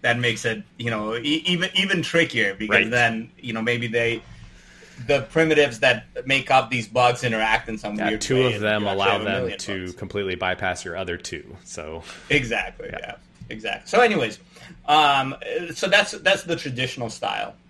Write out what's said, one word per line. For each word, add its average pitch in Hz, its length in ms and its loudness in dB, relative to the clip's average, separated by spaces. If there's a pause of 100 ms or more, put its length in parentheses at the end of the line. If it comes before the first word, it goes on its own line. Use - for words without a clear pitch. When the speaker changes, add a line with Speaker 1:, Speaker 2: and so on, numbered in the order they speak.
Speaker 1:
That 120 180 2
makes 120 260 0
it, 110 180 -2 (140)
you 117 140 -4
know, 110 240 -4
e-, 147 320 -2
even, 180 260 0
even 190 300 2
trickier 120 500 0
because 104 300 2
Speaker 2:
Right. 110 80 0
Speaker 1:
then, 117 480 2
you 120 140 -8
know, 113 100 -4
maybe 117 240 0
they, 117 340 0 (880)
the 143 140 4 (100)
primitives 147 480 4
that 127 260 2 (220)
make 135 240 2
up 131 180 6
these 117 180 -2
bugs 123 360 4
interact 110 460 0
in 110 80 -6
some 104 180 -6
Speaker 2:
Yeah, - 140 0
Speaker 1:
weird 107 120 -2
Speaker 2:
two - 140 0
Speaker 1:
way, 131 120 4
Speaker 2:
of 120 80 2
Speaker 1:
and 104 80 -4
Speaker 2:
them 107 200 2
Speaker 1:
you 101 60 0
actually 95 120 -2
Speaker 2:
allow 98 100 4
Speaker 1:
have 104 100 2
a - 20 -6
Speaker 2:
them 98 180 -2
Speaker 1:
million 101 180 -4
Speaker 2:
to 98 260 -6
Speaker 1:
bugs. 90 100 -8
Speaker 2:
completely 95 400 -4
bypass 90 500 -2
your 85 120 -8
other 90 200 -6
two. - 460 -12
So 80 400 -12 (260)
Speaker 1:
Exactly. 117 600 -2
Speaker 2:
Yeah. - 80 -10
Speaker 1:
Yeah. - 160 -14 (340)
Exactly. 110 400 -8
So, 220 120 4
anyways, 160 380 2 (480)
um, 139 480 4 (380)
so 190 140 -4
that's, 196 240 4
that's 190 320 0
the 170 120 -2
traditional 123 540 -6
style 101 460 -6 (140)